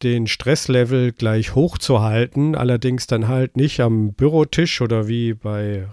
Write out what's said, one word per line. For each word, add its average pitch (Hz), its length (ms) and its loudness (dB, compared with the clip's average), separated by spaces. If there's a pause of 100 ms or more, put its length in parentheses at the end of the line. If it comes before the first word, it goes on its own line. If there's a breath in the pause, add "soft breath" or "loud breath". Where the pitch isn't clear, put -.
den 120 240 0
Stresslevel 127 800 0
gleich 110 460 -2
hochzuhalten, 127 960 0
allerdings 123 540 -2
dann 113 180 0
halt 131 300 0
nicht 143 240 0
am 110 320 2
Bürotisch 156 680 0
oder 113 280 0
wie 117 260 -2
bei 104 580 -6